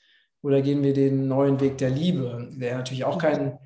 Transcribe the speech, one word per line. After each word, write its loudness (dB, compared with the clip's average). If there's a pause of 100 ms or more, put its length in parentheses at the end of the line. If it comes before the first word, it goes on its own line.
(420)
oder 2
gehen 0
wir 2
den 2
neuen 2
Weg 2
der 0
Liebe, -2
der -4
natürlich -6
auch -2
kein, -2